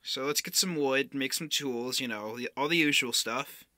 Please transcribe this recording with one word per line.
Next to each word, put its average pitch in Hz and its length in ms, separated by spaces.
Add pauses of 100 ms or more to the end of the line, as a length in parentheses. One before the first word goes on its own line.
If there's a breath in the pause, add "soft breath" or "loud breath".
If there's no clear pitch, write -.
So 135 260
let's 147 120
get - 160
some 180 220
wood, 135 360
make 135 200
some 156 160
tools, 123 500
you 131 80
know, 107 300
the, 123 180
all 143 140
the 170 80
usual 143 340
stuff. - 540 (120)